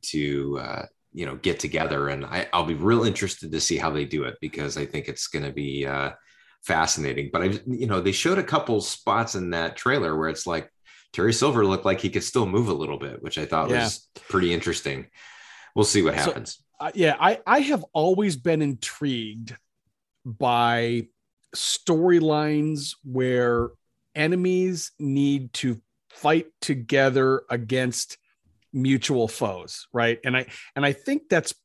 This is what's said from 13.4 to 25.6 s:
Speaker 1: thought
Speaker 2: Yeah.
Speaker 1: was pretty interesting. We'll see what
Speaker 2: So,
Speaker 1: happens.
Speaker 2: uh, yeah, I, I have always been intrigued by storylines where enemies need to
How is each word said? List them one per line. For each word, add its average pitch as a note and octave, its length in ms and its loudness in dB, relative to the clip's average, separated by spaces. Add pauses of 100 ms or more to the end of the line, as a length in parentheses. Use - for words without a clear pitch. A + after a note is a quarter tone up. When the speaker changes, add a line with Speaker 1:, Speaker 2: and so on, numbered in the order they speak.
Speaker 1:
thought D#2 240 0
Speaker 2:
Yeah. A#2+ 160 2
Speaker 1:
was - 240 -6 (220)
pretty F2+ 240 2
interesting. D2+ 540 -4 (640)
We'll G#2 100 4
see G2+ 180 4
what E2 120 4
Speaker 2:
So, D#2 60 0
Speaker 1:
happens. - 420 -4 (160)
Speaker 2:
uh, D3+ 160 -6
yeah, D#3+ 240 4
I, F#3+ 280 4
I B3 140 6
have C4+ 320 0
always F#3 440 2
been D#3 260 0
intrigued A2+ 960 -4 (680)
by A#2 840 0 (480)
storylines D#3 1500 2
where B2 680 2 (440)
enemies F3+ 840 0
need C#3 560 0
to A#2+ 260 -2 (300)